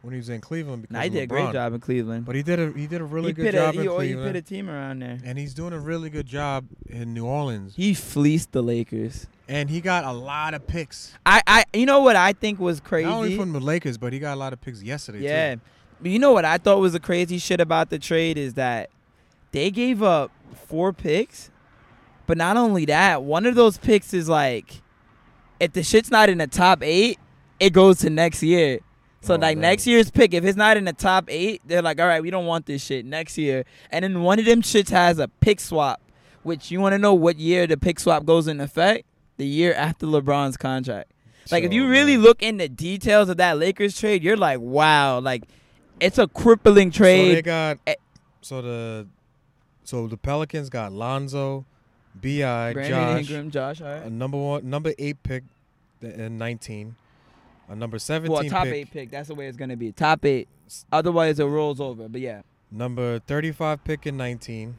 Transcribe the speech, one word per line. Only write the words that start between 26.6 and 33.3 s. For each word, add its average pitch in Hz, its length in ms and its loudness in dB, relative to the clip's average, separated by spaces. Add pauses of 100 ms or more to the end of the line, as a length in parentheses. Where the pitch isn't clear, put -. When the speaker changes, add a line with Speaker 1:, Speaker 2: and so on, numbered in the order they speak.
Speaker 2:
eight, 185 340 2 (420)
it 190 140 6
goes 190 260 10
to - 120 0
next 160 320 0
year. 156 360 2 (420)
So, 185 140 0
Speaker 1:
Oh, - 20 0
Speaker 2:
like, 156 200 0
Speaker 1:
man. 160 40 -4
Speaker 2:
next 185 260 2
year's 233 240 6
pick, 196 240 4
if 170 80 0
it's 196 140 0
not 214 200 4
in 196 80 -2
the 170 80 -4
top 185 360 0
eight, 175 360 -4
they're 170 160 0
like, 160 180 -4
"All 170 60 2
right, 165 160 2
we 165 80 -6
don't 180 160 -4
want 165 220 -4
this 139 160 -6
shit 127 220 -8
next 156 340 -10